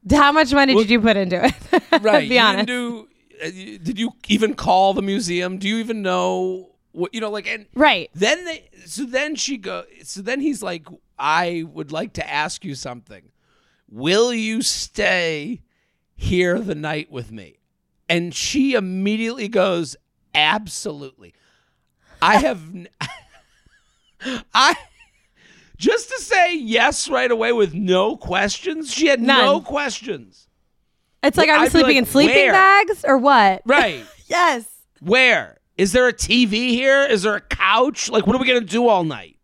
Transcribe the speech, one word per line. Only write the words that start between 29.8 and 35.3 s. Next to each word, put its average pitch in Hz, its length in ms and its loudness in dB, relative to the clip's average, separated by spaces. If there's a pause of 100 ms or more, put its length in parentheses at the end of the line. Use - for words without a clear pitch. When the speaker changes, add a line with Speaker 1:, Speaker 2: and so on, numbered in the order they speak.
Speaker 1:
It's 277 160 2
like, 349 100 4
Speaker 2:
Well, 302 100 4
Speaker 1:
"Are - 20 4
we 330 60 4
Speaker 2:
I'd - 20 2
be - 40 0
Speaker 1:
sleeping 294 180 6
Speaker 2:
like, 285 80 4
Speaker 1:
in 240 80 2
sleeping 277 300 4
Speaker 2:
"Where?" 285 180 4
Speaker 1:
bags 392 520 4
or 269 120 4
what?" 226 460 4
<laughs> - 20 -14
Speaker 2:
Right. 220 400 0 (220)
Speaker 1:
Yes. 320 380 0 (360)
Speaker 2:
"Where? 196 560 2 (200)